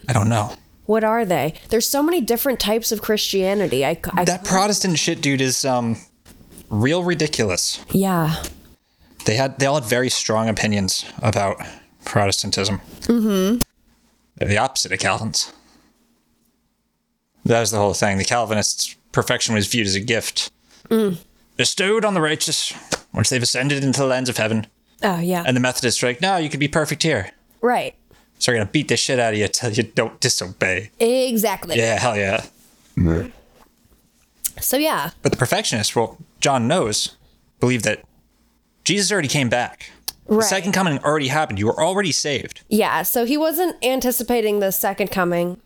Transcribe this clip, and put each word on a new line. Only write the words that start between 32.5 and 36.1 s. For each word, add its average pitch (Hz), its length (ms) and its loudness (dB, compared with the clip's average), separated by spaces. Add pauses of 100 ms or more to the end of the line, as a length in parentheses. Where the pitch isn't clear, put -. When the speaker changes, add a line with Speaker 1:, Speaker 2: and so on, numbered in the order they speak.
Speaker 2:
So, - 160 0
yeah. 214 340 -2 (100)
Speaker 1:
But - 120 0
the - 40 0
perfectionists, 127 580 -2
well, 113 220 -2 (220)